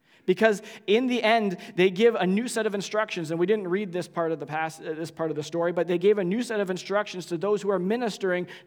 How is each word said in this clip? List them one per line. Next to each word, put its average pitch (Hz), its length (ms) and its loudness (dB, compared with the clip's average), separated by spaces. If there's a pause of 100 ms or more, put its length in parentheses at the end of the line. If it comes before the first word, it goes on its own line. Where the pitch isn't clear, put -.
(240)
because 208 380 4 (240)
in 233 220 4
the 247 140 0
end, 208 360 2 (160)
they 185 160 6
give 220 240 4
a 185 120 0
new 208 220 0
set 220 160 -2
of 208 100 -2
instructions, 202 560 -4
and 165 80 -2
we 175 60 4
didn't 202 240 0
read 190 240 -2
this 170 160 -4
part 165 240 -2
of 160 80 -4
the 147 60 -10
pas-, 160 340 -6
uh, 165 160 -6
this 160 140 -8
part 160 200 -4
of 147 60 -4
the 151 60 -6
story, 170 300 -2
but 170 140 0
they 175 120 0
gave 202 180 4
a 202 80 0
new 202 180 0
set 220 180 -2
of 190 100 -2
instructions 190 560 -4
to 175 100 -4
those 196 240 0
who 196 100 -4
are 196 80 2
ministering 190 680 -2 (200)